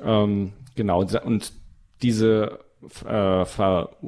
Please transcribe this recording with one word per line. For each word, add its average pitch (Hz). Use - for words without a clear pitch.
Ähm, 104
genau, 95
und 113
diese, 110
äh, 98
Ver-, 95